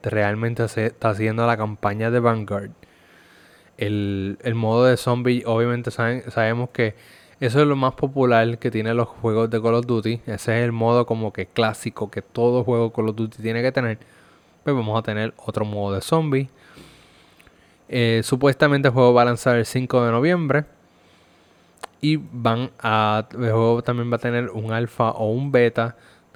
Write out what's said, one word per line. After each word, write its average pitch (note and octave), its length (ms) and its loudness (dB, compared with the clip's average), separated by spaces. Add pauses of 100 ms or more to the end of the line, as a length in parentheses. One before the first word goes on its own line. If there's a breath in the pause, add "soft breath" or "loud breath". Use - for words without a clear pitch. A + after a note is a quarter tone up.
realmente A2 640 -2
se A2 180 -4
está A2+ 240 -2
haciendo A2 360 0
la A#2 120 2
campaña G#2+ 520 -2
de B2 100 2
Vanguard. G#2+ 500 -2 (1080 soft breath)
El, G2+ 680 -4
el A#2 120 -2
modo A2+ 320 2
de B2+ 100 6
zombie, B2 480 0
obviamente A#2+ 460 0
saben, A#2+ 400 -2
sabemos A#2 400 -2
que A2 240 -2 (440 loud breath)
eso C3 220 0
es D3+ 60 6
lo C#3+ 100 2
más C3 180 0
popular A#2+ 640 2
que A#2+ 120 -4
tienen A2+ 260 -2
los A#2 120 0
juegos A2+ 420 -2
de A2+ 100 -2
Call A2+ 140 2
of A#2+ 120 0
Duty. A2+ 400 -2
Ese A2 320 -2
es A#2+ 60 0
el A#2+ 80 -2
modo A#2 340 2
como A2 260 -4
que A2+ 140 -8
clásico A2 640 -4
que G2 120 -8
todo A#2+ 420 0
juego A#2 280 0
Call A2 180 -2
of G#2 60 -8
Duty A2 260 -6
tiene A2+ 200 -4
que B2+ 100 0
tener. A#2+ 260 -2 (640 soft breath)
Pues C#3+ 120 -2
vamos A2 240 -2
a A2 40 0
tener A2 340 -4
otro G#2+ 300 -6
modo G2+ 280 -4
de G2 60 -4
zombie. C#3+ 480 0 (1400 loud breath)
Eh, A2+ 380 0
supuestamente C#3 640 2
el A#2 60 2
juego B2 180 6
va A#2+ 100 6
a A#2+ 40 6
lanzar A#2+ 300 2
el A2+ 100 2
cinco B2+ 380 0
de A#2 60 2
noviembre. D3 540 2 (1400 soft breath)
Y D3+ 160 2
van A#2+ 640 -2
a, G#2+ 540 0
el - 60 -10
juego A#2 440 2
también A#2+ 280 -4
va A#2+ 60 0
a A2+ 40 -8
tener A#2+ 300 -2
un A2 220 -6
alfa A2+ 380 0
o A2 200 -2
un C3+ 220 -2
beta A#2+ 440 2 (400 soft breath)